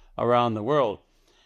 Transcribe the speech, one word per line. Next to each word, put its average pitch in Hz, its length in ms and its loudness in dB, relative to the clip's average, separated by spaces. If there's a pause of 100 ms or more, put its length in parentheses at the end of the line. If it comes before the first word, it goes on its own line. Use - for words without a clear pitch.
(180)
around 120 360 2
the 107 80 -6
world. 123 360 0 (480)